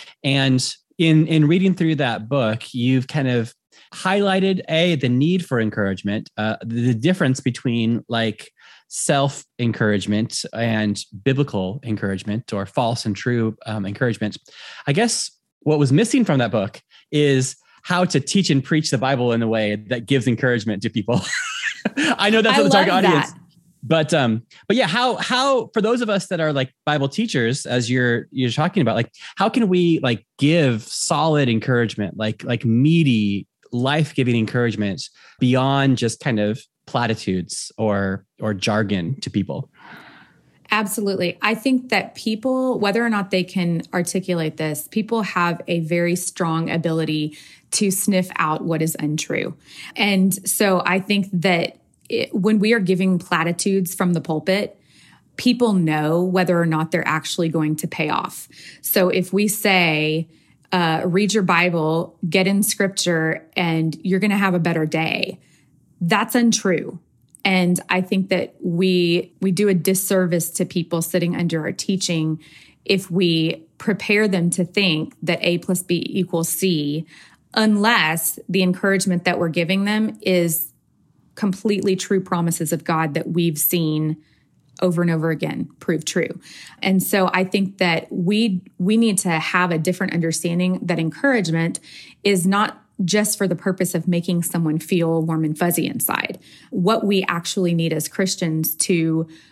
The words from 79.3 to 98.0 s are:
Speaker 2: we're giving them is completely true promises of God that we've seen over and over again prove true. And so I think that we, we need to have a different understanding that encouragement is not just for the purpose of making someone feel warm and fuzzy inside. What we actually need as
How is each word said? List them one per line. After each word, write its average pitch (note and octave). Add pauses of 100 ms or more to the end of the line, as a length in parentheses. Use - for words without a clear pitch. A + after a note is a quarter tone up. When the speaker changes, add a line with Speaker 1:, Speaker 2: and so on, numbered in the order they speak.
Speaker 2:
we're E3+
giving F3
them G#3+
is F3 (640)
completely G3
true F#3+
promises E3+
of D3+
God D#3+
that D#3+
we've E3+
seen D#3 (640)
over F3
and E3+
over D#3+
again D3+ (100)
prove -
true. - (440)
And F#3+
so F#3+
I F#3
think G3
that E3+
we, G3 (180)
we G#3+
need A3
to F#3
have F3
a E3
different F#3
understanding E3+
that E3+
encouragement E3 (440)
is F#3+
not G3+ (200)
just G#3
for G3
the F3
purpose F#3
of E3
making E3+
someone D#3+
feel E3
warm D#3+
and D3+
fuzzy F3
inside. - (300)
What G3+
we G3
actually E3+
need E3
as D#3